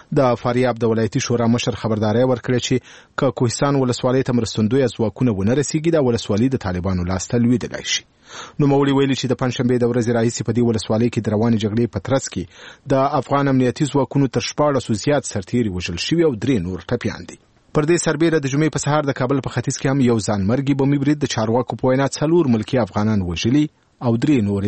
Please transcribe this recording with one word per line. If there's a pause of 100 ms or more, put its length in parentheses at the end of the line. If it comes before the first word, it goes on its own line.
(180)
د
فاریاب
د
ولایتي
شورا
مشر
خبرداری
ورکړی
چې (460)
که
کوهستان
ولسوالۍ
ته
مرستندویه
ځواکونه
ونه
رسیږي،
دا
ولسوالي
د
طالبانو
لاس
ته
لویدلی (120)
شي. (560)
نوموړي
ویلي
چې
د
پنجشنبې
د
ورځې
راهیسې
په
دې
ولسوالۍ
کې
د
روانې
جګړې
په
ترڅ (100)
کې (480)
د (240)
افغان
امنیتي
ځواکونو
تر
شپاړسو
زیات
سرتیري
وژل
شوي
او
درې (100)
نور
ټپیان
دي. (380)
پر
دې
سربیره
د
جمعې
په
سهار
د
کابل
په
ختیځ
کې
هم
یو
ځانمرګي
بمي
برید
د
چارواکو
په
وینا (120)
څلور
ملکي
افغانان
وژلي (420)
او
درې
نور